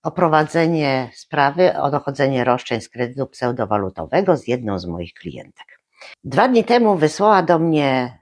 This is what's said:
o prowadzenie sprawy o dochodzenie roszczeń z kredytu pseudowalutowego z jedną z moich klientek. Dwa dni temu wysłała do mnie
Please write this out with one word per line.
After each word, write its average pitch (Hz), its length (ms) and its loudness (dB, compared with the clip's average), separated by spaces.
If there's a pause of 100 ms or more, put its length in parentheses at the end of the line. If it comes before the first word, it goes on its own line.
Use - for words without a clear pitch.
o 156 80 -4
prowadzenie 156 1040 0
sprawy 147 640 0
o - 120 0
dochodzenie 139 540 -2
roszczeń 120 360 -2
z - 80 -20
kredytu 123 380 -6
pseudowalutowego 120 1080 -2
z 120 120 -10
jedną 113 300 -4
z 90 80 -8
moich 87 280 -10
klientek. - 680 -18 (440)
Dwa 156 240 0
dni 233 160 2
temu 226 320 4
wysłała 190 460 2
do 165 160 2
mnie 139 640 0